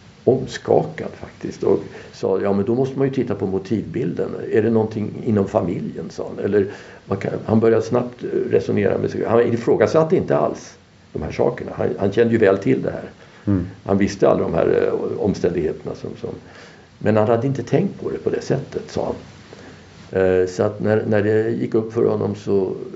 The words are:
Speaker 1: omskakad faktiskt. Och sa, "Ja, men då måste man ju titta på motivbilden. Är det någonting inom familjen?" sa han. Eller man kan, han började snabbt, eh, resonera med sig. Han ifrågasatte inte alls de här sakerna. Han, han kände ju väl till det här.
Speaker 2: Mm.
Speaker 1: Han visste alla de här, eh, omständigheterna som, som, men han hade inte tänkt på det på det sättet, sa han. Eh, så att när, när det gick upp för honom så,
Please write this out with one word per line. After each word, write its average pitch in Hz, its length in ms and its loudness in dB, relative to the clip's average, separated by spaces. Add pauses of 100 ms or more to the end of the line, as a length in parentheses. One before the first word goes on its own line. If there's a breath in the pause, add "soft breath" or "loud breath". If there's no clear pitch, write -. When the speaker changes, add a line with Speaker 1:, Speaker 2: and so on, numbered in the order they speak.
(240)
Speaker 1:
omskakad - 880 0
faktiskt. - 500 -10
Och - 160 4 (340 loud breath)
sa, 98 280 -2
"Ja, 101 120 0
men 98 120 0
då 117 100 0
måste 131 220 -2
man 139 100 2
ju 135 60 -4
titta 117 220 -2
på 110 100 -2
motivbilden. 92 840 -4 (220)
Är 110 100 4
det 113 80 2
någonting 107 420 0 (140)
inom 101 220 2
familjen?" - 640 -2
sa - 260 -10
han. - 100 -4
Eller 101 220 4 (380 loud breath)
man - 120 -2
kan, - 140 -4 (140)
han 110 140 4
började 113 220 4
snabbt, 123 420 -4
eh, - 280 -2
resonera 104 460 2
med 104 140 -2
sig. 101 140 -4
Han 110 160 4
ifrågasatte 123 760 4
inte 143 220 2
alls - 400 -4 (360)
de - 80 -8
här 78 100 -6
sakerna. - 440 -2
Han, 107 120 0 (100)
han 98 140 0
kände 113 220 4
ju 113 60 4
väl 98 180 6
till - 240 0
det - 100 -2
här. - 180 -8 (360 loud breath)
Speaker 2:
Mm. 95 220 2 (160)
Speaker 1:
Han 98 140 2
visste 101 320 2
alla - 100 4
de 95 140 0
här, - 340 2
eh, - 340 -4
omständigheterna 85 720 -2
som, - 140 -10 (120)
som, - 80 -8 (680 loud breath)
men 104 180 2
han 107 100 4
hade 120 200 2
inte 135 160 -2
tänkt 180 400 0
på - 60 -6
det - 80 -4
på - 120 -4
det - 120 -2
sättet, - 460 -4
sa - 180 -4
han. - 100 -4 (1080 loud breath)
Eh, 92 260 4
så 107 160 -2
att 104 160 -2
när, 104 280 2
när 107 160 4
det 110 260 2
gick 123 240 -2
upp 113 200 0
för 113 120 2
honom 104 300 0
så, 98 360 0 (240)